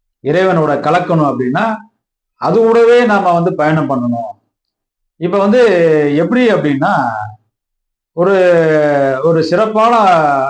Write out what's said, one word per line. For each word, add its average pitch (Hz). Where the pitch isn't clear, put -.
இறைவனோட 156
கலக்கணும் 160
அப்படின்னா, 135
அது 175
கூடவே 233
நாம 196
வந்து 170
பயணம் 151
பண்ணணும். 120
இப்ப 180
வந்து 208
எப்படி 220
அப்படின்னா, 151
ஒரு, 180
ஒரு 160
சிறப்பான 214